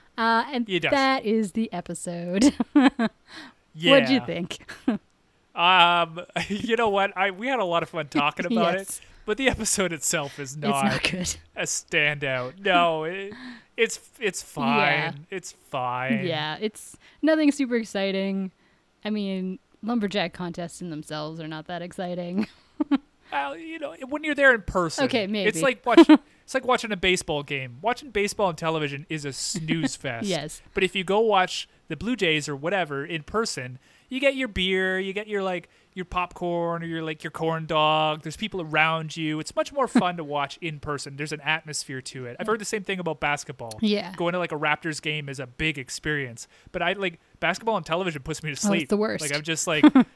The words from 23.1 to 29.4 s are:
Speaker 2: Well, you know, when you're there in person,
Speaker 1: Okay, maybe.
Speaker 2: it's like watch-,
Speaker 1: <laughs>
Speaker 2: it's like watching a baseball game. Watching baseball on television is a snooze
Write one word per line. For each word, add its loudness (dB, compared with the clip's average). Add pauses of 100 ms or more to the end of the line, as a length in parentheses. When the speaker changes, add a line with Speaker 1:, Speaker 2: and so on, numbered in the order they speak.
Speaker 2:
Well, -4
you -14
know, -10 (120)
when -8
you're -2
there 8
in -6
person, 0
Speaker 1:
Okay, 0
maybe. 0
Speaker 2:
it's 0
like 0
watch-, 10
Speaker 1:
<laughs> 6
Speaker 2:
it's -10
like -2
watching 2
a -2
baseball 0
game. -8
Watching -2
baseball 0
on -2
television -2
is -6
a -6
snooze -4